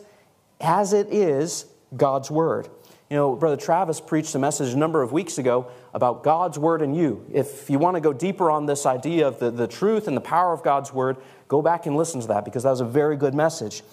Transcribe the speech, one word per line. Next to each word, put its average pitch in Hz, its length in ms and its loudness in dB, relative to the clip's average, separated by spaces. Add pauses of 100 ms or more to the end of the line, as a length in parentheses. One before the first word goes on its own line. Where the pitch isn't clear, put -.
(600)
as 180 320 2
it 202 220 2
is 170 520 0 (300)
God's 135 340 0
word. 151 380 0 (420)
You 147 60 -4
know, 143 220 2
Brother 151 180 2
Travis 165 460 0
preached 156 340 -2
a 139 40 0
message 139 340 0
a 127 40 0
number 156 240 2
of 120 120 -2
weeks 180 240 -2
ago 123 340 0 (220)
about 117 300 0
God's 160 360 0
word 160 220 2
in 139 120 0
you. 147 380 0
If - 380 -4
you 139 100 2
want 180 160 2
to 165 60 -2
go 151 100 2
deeper 175 400 0
on 151 140 0
this 143 200 -2
idea 147 440 2
of 123 100 -10
the, 120 100 0
the 117 160 -2
truth 208 440 0
and 135 80 0
the 113 40 -2
power 175 300 0
of 156 100 -4
God's 139 300 0
word, 131 240 0 (320)
go 147 140 2
back 170 240 0
and 143 100 -2
listen 160 240 -2
to 113 80 -6
that, 104 160 0
because 113 200 -6
that 135 80 4
was 127 100 0
a 123 40 -2
very 147 300 0
good 135 180 0
message. 151 480 -2 (120)